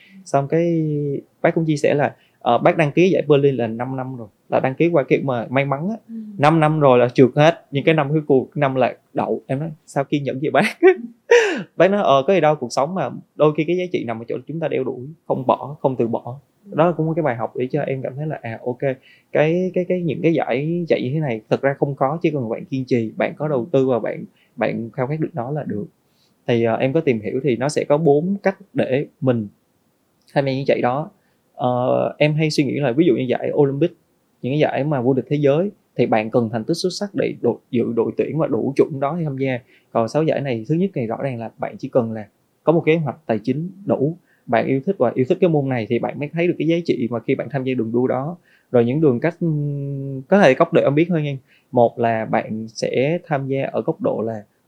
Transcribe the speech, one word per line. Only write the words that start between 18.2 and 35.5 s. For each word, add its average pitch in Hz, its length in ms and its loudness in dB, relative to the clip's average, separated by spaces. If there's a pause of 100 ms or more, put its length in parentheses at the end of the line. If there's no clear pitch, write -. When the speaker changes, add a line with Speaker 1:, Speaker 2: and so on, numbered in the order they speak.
Speaker 1:
là, 151 160 -6
à, 113 240 -8
ok, 123 120 -4 (540)
cái, 170 420 2
cái, 180 140 0
cái, 180 140 -2
những 160 200 -2
cái 160 120 2
giải 156 540 -2
chạy - 140 2
như 123 120 -4
thế 160 60 0
này 120 200 -2 (100)
thật 120 120 0
ra 139 160 0
không 143 160 -2
khó, 143 280 -2
chỉ 165 80 0
cần 131 180 -4
bạn - 160 -6
kiên 131 200 -6
trì, 117 320 -2
bạn - 200 -2
có 151 120 -4
đầu 127 240 -2
tư 135 160 4
và 120 100 2
bạn, 107 260 -6 (320)
bạn 110 360 -4
khao 127 140 -4
khát 156 140 -6
được - 140 -4
nó 123 160 -6
là 147 160 -6
được. 104 200 -6 (600)
Thì, 117 180 2
ờ, 113 120 2
em 131 160 0
có 160 80 2
tìm 117 200 0
hiểu 107 220 -4
thì 127 140 0
nó 127 120 -2
sẽ - 160 -2
có 147 140 2
bốn 160 440 2
cách 190 160 -2 (160)
để 151 320 0 (140)
mình 120 280 0 (840)
tham 139 120 2
gia 135 80 0
những 139 120 -4
chạy 120 140 4
đó. 131 300 0 (440)
Ờ, 127 640 0
em 151 160 2
hay 156 160 0
suy 151 140 2
nghĩ 127 160 -2
là 131 120 0
ví 160 140 4
dụ 127 80 6
như 131 140 0
giải 123 260 -2
Olympic, 143 420 0 (460)
những 123 100 -4
cái 151 60 0
giải 135 260 0
mà 147 160 0
vô 127 120 2
địch 123 160 0
thế 147 80 0
giới 151 340 2 (260)